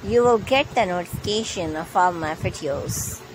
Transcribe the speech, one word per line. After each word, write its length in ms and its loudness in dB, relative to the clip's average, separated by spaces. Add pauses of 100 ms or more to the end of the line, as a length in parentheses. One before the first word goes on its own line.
you 180 4
will 160 6
get 360 2
the 100 4
notification 920 -4
of 200 -4
all 160 6
my 220 -4
videos. 880 -6 (120)